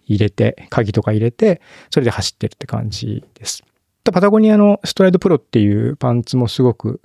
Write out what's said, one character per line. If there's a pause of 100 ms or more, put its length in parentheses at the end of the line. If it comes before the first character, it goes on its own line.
入
れ
て、
鍵
と
か
入
れ
て、 (280)
そ
れ
で
走
っ
て
る
っ
て
感
じ
で
す。 (400)
と、
パ
タ
ゴ
ニ
ア
の
ス
ト
ラ
イ
ド
プ
ロ
っ
て
い
う
パ
ン
ツ
も
す
ご
く、